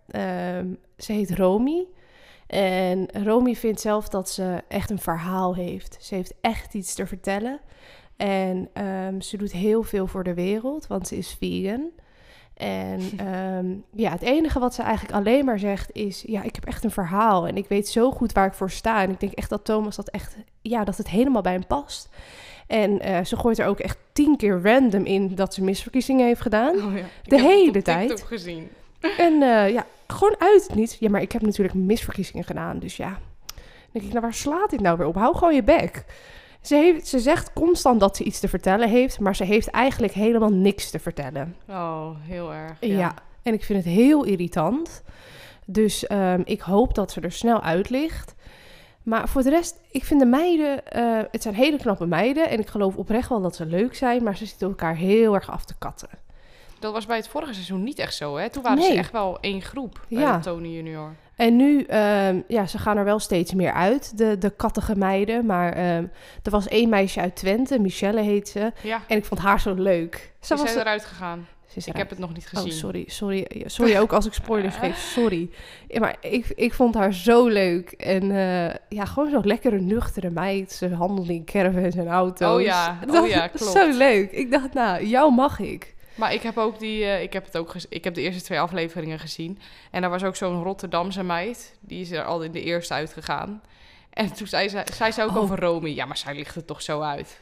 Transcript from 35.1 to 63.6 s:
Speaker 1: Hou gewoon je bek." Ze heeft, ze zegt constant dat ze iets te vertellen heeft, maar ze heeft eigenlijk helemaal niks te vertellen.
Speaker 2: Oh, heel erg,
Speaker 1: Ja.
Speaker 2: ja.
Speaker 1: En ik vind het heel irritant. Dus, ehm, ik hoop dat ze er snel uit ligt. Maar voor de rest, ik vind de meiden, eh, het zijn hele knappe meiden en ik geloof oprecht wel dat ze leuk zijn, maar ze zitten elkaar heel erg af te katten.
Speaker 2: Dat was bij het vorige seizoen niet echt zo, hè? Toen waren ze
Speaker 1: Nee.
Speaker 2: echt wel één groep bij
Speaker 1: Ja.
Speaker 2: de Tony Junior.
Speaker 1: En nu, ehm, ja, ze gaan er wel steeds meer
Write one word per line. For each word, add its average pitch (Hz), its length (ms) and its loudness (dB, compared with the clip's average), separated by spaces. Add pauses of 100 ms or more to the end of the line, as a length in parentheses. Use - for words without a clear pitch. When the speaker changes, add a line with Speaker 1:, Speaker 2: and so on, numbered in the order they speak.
Speaker 1:
Hou 240 220 4
gewoon 330 180 4
je 254 80 4
bek." - 420 2 (580)
Ze 285 120 0
heeft, 320 320 6
ze 262 120 0
zegt 262 340 2
constant 302 460 4
dat 196 180 4
ze - 60 -6
iets - 160 -4
te 196 80 -2
vertellen 196 420 2
heeft, 247 300 2
maar 196 160 0
ze 214 80 -2
heeft 208 260 2
eigenlijk 240 440 0
helemaal 220 380 4
niks 190 380 2
te 156 100 -8
vertellen. 147 560 -8 (140)
Speaker 2:
Oh, 160 400 -6 (120)
heel 170 320 -10
erg, 156 260 -12
Speaker 1:
Ja. 202 180 0
Speaker 2:
ja. 175 160 0 (300)
Speaker 1:
En 233 100 0
ik 214 100 -4
vind 196 200 -2
het 170 100 -2
heel 269 300 6
irritant. 185 800 -2 (640)
Dus, 208 420 0
ehm, 185 380 0
ik - 160 -4
hoop 202 340 2
dat 196 160 -2
ze - 100 -8
er 175 100 -6
snel 226 300 2
uit 165 280 0
ligt. 285 460 -4 (680)
Maar 226 260 -2
voor 269 140 2
de 262 60 4
rest, 339 300 0 (120)
ik 262 120 -4
vind 294 160 4
de 254 60 8
meiden, 302 640 2
eh, 226 280 0 (120)
het 220 100 -4
zijn 208 140 -6
hele 285 220 4
knappe 196 280 -2
meiden 233 440 2
en - 100 0
ik 208 80 -4
geloof 196 280 0
oprecht 220 340 -2
wel 220 120 0
dat 175 140 -2
ze 165 100 -8
leuk 185 300 0
zijn, 240 280 0
maar 202 140 -2
ze 214 80 -8
zitten 196 220 -6
elkaar 170 280 -4
heel 208 380 4
erg - 180 -2
af - 140 -8
te - 120 -16
katten. - 320 -12 (680)
Speaker 2:
Dat 214 140 -6
was 214 120 -6
bij 226 120 -2
het 220 100 -6
vorige 294 260 -8
seizoen 190 300 -6
niet 285 160 -6
echt - 160 -6
zo, 147 220 -8
hè? 202 120 -4
Toen 269 140 -10
waren 262 180 4
ze 381 80 6
Speaker 1:
Nee. 240 80 4
Speaker 2:
echt - 140 -4
wel 196 280 -4
één 196 220 -6
groep - 380 -10 (100)
bij 233 100 -2
Speaker 1:
Ja. 277 180 2
Speaker 2:
de 165 60 -4
Tony 170 260 -8
Junior. 160 460 -10 (200)
Speaker 1:
En 233 200 6
nu, 277 280 6
ehm, 202 640 2
ja, 214 200 0
ze - 100 -8
gaan 214 200 0
er 202 60 2
wel 208 160 2
steeds 180 340 -2
meer 180 200 2